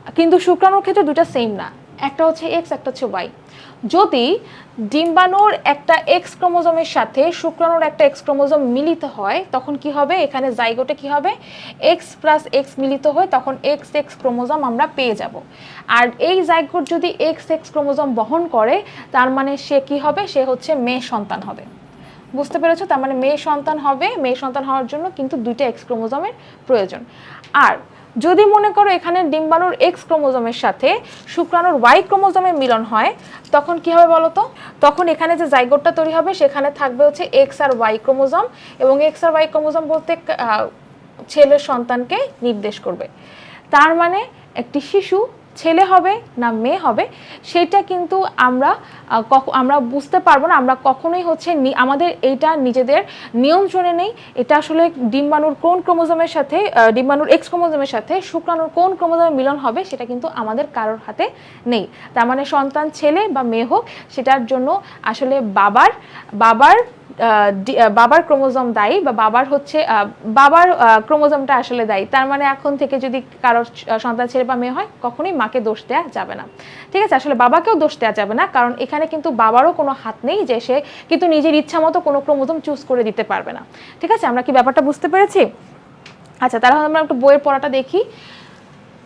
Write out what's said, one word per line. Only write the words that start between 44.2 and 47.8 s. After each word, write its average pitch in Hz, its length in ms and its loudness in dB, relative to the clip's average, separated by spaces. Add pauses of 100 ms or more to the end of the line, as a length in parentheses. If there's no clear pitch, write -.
একটি 277 200 -6 (120)
শিশু 381 260 0 (420)
ছেলে 330 320 4
হবে 370 200 4 (300)
না 240 60 0 (160)
মেয়ে 330 200 -2
হবে 262 200 0 (460)
সেটা 349 280 2 (120)